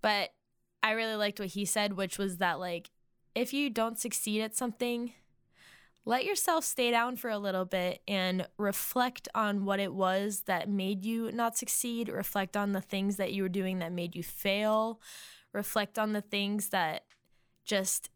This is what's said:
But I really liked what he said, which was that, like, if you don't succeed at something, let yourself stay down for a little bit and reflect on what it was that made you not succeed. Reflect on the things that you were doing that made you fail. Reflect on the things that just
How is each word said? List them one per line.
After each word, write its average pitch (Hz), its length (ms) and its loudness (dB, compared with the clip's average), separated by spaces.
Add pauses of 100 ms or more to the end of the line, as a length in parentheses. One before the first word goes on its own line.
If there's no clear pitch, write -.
But 208 320 2 (480)
I 220 80 6
really 220 260 0
liked 208 240 0
what 196 80 -4
he 202 160 -4
said, 208 300 2
which 185 240 -2
was 196 180 0
that, 170 240 2
like, 175 300 -6 (440)
if 247 200 0
you 285 160 2
don't 226 280 0
succeed 214 440 0
at 220 120 -4
something, 240 600 -2 (920)
let 247 200 2
yourself 359 400 2
stay 240 260 2
down 233 260 2
for 233 140 -6
a 208 80 -2
little 190 260 0
bit 180 440 -2
and 185 380 2 (100)
reflect 247 800 0
on 208 300 2
what 196 140 2
it 196 160 0
was 190 520 2
that 185 220 0
made 196 360 0
you 226 280 0
not 233 240 0
succeed. 233 520 -2
Reflect 196 480 -2
on 202 160 2
the 190 80 0
things 196 360 -2
that 190 160 -2
you 196 120 0
were 190 40 2
doing 185 300 0
that 170 140 -2
made 175 240 -4
you 170 80 -6
fail. 214 760 0 (520)
Reflect 208 480 -2
on 214 120 2
the 208 80 0
things 202 500 -2
that 165 340 0 (600)
just - 520 0